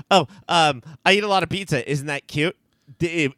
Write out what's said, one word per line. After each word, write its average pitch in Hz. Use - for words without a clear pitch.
"Oh, 180
um, 151
I 190
eat 208
a 208
lot 190
of 165
pizza. 170
Isn't 143
that 143
cute?" 151
D-, 165
It, 135